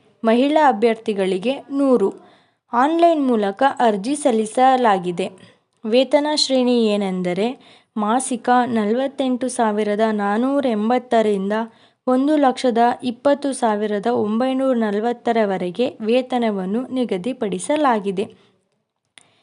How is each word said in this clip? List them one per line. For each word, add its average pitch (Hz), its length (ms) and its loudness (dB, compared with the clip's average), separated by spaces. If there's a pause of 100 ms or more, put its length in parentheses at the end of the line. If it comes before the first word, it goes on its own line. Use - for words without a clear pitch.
(260)
ಮಹಿಳಾ 285 420 4
ಅಭ್ಯರ್ಥಿಗಳಿಗೆ 220 880 0 (160)
ನೂರು. 262 420 2 (600)
ಆನ್‌ಲೈನ್ 311 540 2
ಮೂಲಕ 208 360 0 (160)
ಅರ್ಜಿ 226 360 0
ಸಲ್ಲಿಸಲಾಗಿದೆ. 220 1120 2 (560)
ವೇತನ 262 500 2
ಶ್ರೇಣಿ 247 500 2
ಏನೆಂದರೆ, 196 960 -2 (180)
ಮಾಸಿಕ 247 520 -2 (160)
ನಲವತ್ತೆಂಟು 254 840 -2
ಸಾವಿರದ 208 520 0 (100)
ನಾನ್ನೂರ 220 540 0
ಎಂಬತ್ತರಿಂದ 214 880 0 (540)
ಒಂದು 262 280 2
ಲಕ್ಷದ 254 420 2 (260)
ಇಪ್ಪತ್ತು 277 500 -2
ಸಾವಿರದ 214 520 -2
ಒಂಬೈನೂರ 247 720 0
ನಲವತ್ತರವರೆಗೆ 220 1300 -2
ವೇತನವನ್ನು 233 840 -2
ನಿಗದಿಪಡಿಸಲಾಗಿದೆ. 220 1500 -2 (1080)